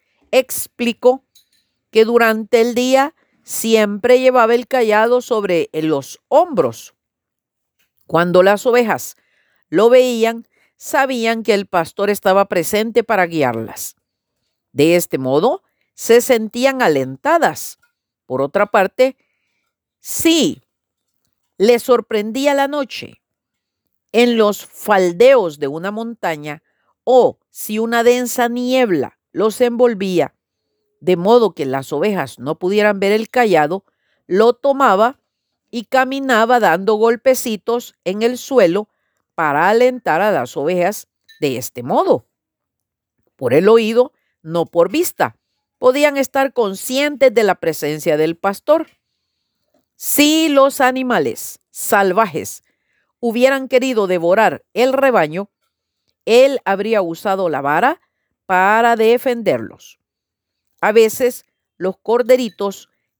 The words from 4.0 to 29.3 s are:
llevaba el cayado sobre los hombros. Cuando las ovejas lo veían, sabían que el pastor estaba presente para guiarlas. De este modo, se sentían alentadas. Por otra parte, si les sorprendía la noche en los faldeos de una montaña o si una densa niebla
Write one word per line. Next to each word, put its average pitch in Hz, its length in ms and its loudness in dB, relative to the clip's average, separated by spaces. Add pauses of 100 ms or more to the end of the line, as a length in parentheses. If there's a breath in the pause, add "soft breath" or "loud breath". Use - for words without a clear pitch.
llevaba 254 340 2
el 240 140 -2
cayado 233 540 0
sobre 196 500 -2
los 156 560 -4
hombros. 240 680 0 (1120)
Cuando 175 360 2
las 202 240 2
ovejas 226 500 -2 (520)
lo 196 200 2
veían, 233 580 2 (300)
sabían 233 680 -2
que 214 120 0
el 202 120 -2
pastor 196 440 -2
estaba 196 360 0
presente 214 580 -2
para 190 220 0
guiarlas. 120 680 -4 (760)
De 160 240 2
este 165 220 -4
modo, 151 440 -2 (320)
se 233 260 2
sentían 240 600 -2
alentadas. 156 1000 -2 (460)
Por 127 160 -6
otra 196 260 -2
parte, 233 500 0 (840)
si 320 640 -2 (960)
les 226 240 2
sorprendía 233 720 -2
la 277 140 0
noche - 520 -10 (920)
en 240 260 2
los 208 260 0
faldeos 190 920 2
de 147 100 -4
una 165 220 -8
montaña 175 720 -10 (420)
o 233 340 2 (120)
si - 280 -10
una 233 240 0
densa 247 460 0
niebla 240 680 -2 (140)